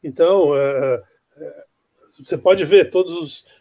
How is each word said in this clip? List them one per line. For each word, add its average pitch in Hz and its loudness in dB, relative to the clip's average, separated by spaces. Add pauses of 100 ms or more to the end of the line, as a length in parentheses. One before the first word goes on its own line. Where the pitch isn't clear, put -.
Então, 165 2
é, 135 -2 (380)
é, - -18 (680)
você 143 -8
pode 190 2
ver 175 4
todos 180 -2
os, 160 -12 (160)